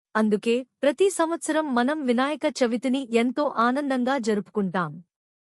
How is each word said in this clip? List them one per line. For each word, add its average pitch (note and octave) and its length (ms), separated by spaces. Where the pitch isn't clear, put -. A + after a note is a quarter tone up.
అందుకే A3 480
ప్రతి D4 280
సంవత్సరం D#4 680
మనం C4+ 300
వినాయక C4 400
చవితిని B3+ 680
ఎంతో A#3 320
ఆనందంగా C4 600
జరుపుకుంటాం. G3 840